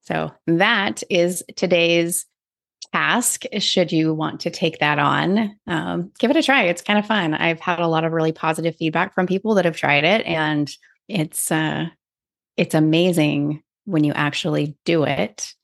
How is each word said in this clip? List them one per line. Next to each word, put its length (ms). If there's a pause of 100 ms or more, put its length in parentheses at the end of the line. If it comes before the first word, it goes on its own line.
So 320 (140)
that 640
is 340 (120)
today's 680 (680)
task. 520 (160)
Should 320
you 220
want 280
to 80
take 300
that 200
on, 560 (120)
um, 500
give 140
it 60
a 60
try. 200
It's 180
kind 160
of 80
fun. 280
I've 260
had 200
a 80
lot 180
of 80
really 180
positive 460
feedback 360
from 140
people 280
that 100
have 100
tried 300
it, 200
and 460 (360)
it's, 440
uh, 360 (680)
it's 180
amazing 880 (240)
when 180
you 100
actually 720
do 180
it 500 (100)